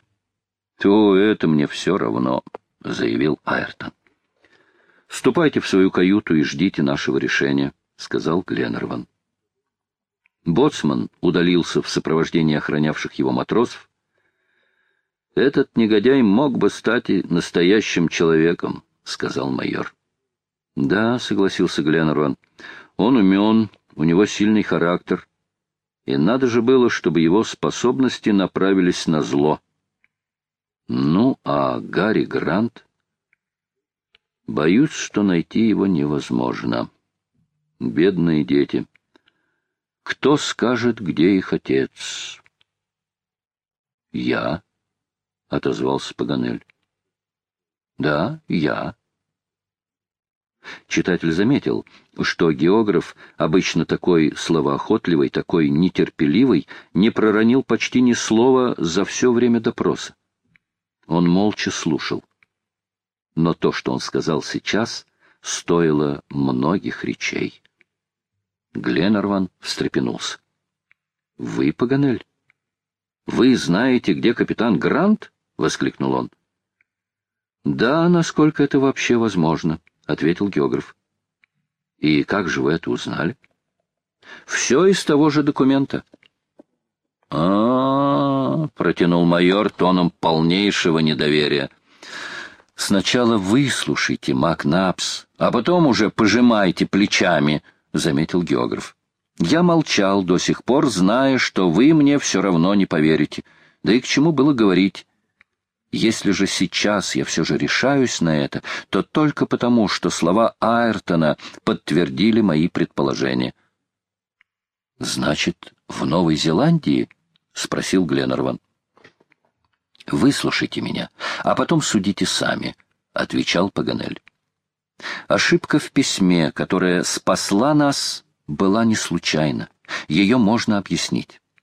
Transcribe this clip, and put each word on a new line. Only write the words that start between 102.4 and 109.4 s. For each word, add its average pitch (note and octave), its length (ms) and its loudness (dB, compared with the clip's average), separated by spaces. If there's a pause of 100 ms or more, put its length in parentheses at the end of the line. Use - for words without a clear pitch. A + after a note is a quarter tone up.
равно F#2 340 2
не F#2+ 100 2
поверите. D#2 580 0 (400)
Да F#2 100 2
и B2 60 4
к B2 60 -4
чему D3+ 260 2
было C#3+ 220 2
говорить? G2 520 2 (880)
Если G#2 400 -2
же F#2+ 160 0
сейчас - 680 -2
я C2+ 80 -2
всё E2 200 -4
же D#2 140 -2
решаюсь B2 640 0
на D#2+ 180 0
это, C#2+ 240 -4 (280)
то F#2+ 140 -2
только D3+ 420 0